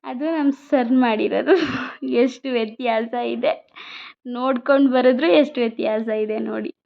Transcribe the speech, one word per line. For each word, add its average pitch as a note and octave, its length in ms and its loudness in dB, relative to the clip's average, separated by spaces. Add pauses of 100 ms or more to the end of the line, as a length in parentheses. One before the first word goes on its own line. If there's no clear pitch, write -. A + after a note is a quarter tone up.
ಅದು C4+ 220 -8
ನಮ್ D#4 260 0
ಸರ್ B3+ 400 0
ಮಾಡಿರೋದು. A#3 600 2 (560)
ಎಷ್ಟು B3+ 420 0
ವ್ಯತ್ಯಾಸ A#3 640 -2
ಇದೆ, A#3+ 560 -4 (580)
ನೋಡ್ಕೊಂಡ್ B3+ 640 2
ಬರೆದ್ರು B3+ 360 2
ಎಷ್ಟು D4+ 340 4
ವ್ಯತ್ಯಾಸ A3 460 -2
ಇದೆ G#3+ 320 -4
ನೋಡಿ. A3 360 -8 (100)